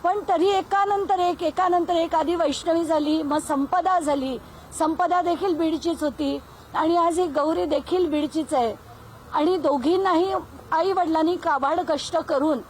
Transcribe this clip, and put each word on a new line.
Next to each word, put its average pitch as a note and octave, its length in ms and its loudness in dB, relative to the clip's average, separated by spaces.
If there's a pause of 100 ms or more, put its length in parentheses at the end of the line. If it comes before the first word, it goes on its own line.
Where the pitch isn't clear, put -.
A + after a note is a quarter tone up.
पण F#4+ 160 2 (100)
तरी F4+ 200 2
एकानंतर G4 680 0
एक, F4+ 240 0
एकानंतर F4 520 0
एक, E4 200 0
आधी D#4+ 200 0
वैष्णवी E4 500 0
झाली, D#4 380 0
मग D4 160 0
संपदा E4+ 600 0
झाली, C#4 380 -2 (420)
संपदा E4 420 2
देखील F4 320 0
बीडचीच D#4+ 500 -2
होती C#4 360 -2 (360)
आणि D#4+ 220 2
आज E4+ 220 2
ही F4+ 80 2
गौरी D#4 380 0
देखील D#4+ 420 0
बीडचीच D4+ 460 -2
आहे A#3+ 220 0 (580)
आणि E4 240 2
दोघींनाही E4+ 760 2 (380)
आई E4+ 200 2
वडिलांनी E4 440 2
काबाड D4+ 440 0 (100)
कष्ट - 280 -2
करून D4 420 0 (100)